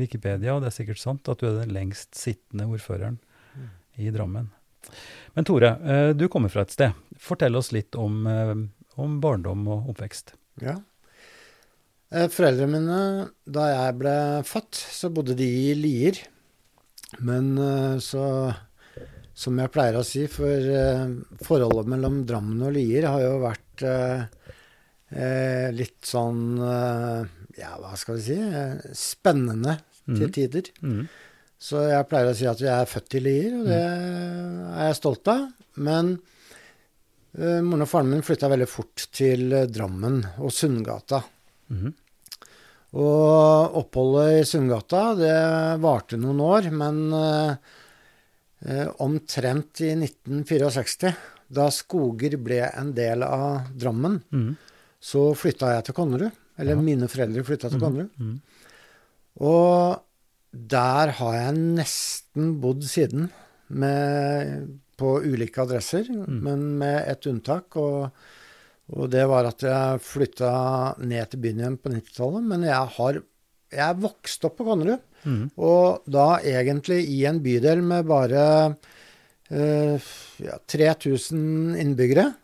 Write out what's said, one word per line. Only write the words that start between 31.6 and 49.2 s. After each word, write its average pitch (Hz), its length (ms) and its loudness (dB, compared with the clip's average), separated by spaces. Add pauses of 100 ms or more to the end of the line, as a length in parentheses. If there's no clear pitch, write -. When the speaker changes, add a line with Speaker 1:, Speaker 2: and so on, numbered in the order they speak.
Speaker 2:
Så - 160 -6 (100)
jeg 143 220 2
pleier 131 220 4
å - 40 2
si 123 120 -2
at 113 100 0
jeg 131 120 0
er 123 160 2
født - 300 -8
i 135 40 0
Lier, 151 400 0
og 226 80 -2
det 170 180 2
Speaker 1:
Mhm. 175 880 -6
Speaker 2:
er 156 140 0
jeg 151 80 2
stolt - 320 -2
av. 254 240 0 (260)
Men, 165 420 0 (1200)
eh, 170 240 0
moren 170 220 2
og 139 40 -2
faren 143 220 2
min 147 140 2
flytta 143 260 0
veldig 127 180 2
fort - 440 -10
til, 127 420 2
eh, 135 140 4
Drammen 107 580 -2 (140)
og 139 120 -4
Sundgata. 117 720 -2 (460)
Speaker 1:
Mhm. 117 240 -4 (1000)
Speaker 2:
Og 156 800 6
oppholdet 147 640 4
i - 20 6
Sundgata, 160 720 0
det 160 640 2
varte 123 360 2
noen 135 220 0
år, 175 320 4
men, 151 420 -2
eh, 151 420 0 (1120)
eh, 139 220 -4 (120)
omtrent 143 840 -4